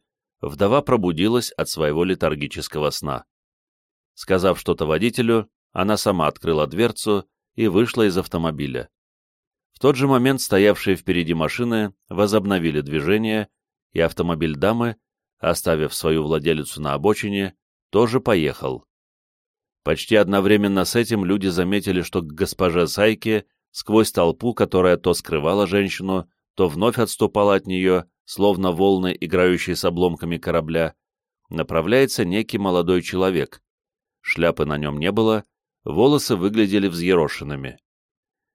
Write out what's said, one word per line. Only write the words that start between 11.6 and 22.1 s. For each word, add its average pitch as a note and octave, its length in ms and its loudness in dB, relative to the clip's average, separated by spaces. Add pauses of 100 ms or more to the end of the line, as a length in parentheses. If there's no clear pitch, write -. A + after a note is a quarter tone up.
возобновили F#2+ 720 0
движение, G2+ 720 -2 (420)
и - 80 -6
автомобиль E2 560 -2
дамы, A2+ 400 -2 (420)
оставив D#2+ 560 -2
свою D#2+ 300 0
владелицу D2+ 580 -4
на C#2+ 120 -4
обочине, G2 640 -2 (340)
тоже A#2 320 2
поехал. C#2 640 -2 (1000)
Почти D#2 320 0
одновременно G2+ 720 4
с - 100 -4
этим A2 300 0
люди G2 220 0
заметили, F2+ 540 0
что F2+ 200 -4